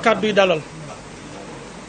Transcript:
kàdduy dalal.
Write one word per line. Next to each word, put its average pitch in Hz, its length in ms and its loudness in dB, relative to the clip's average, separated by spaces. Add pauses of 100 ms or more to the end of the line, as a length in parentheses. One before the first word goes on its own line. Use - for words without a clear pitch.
kàdduy 214 320 4
dalal. 185 260 6 (1300)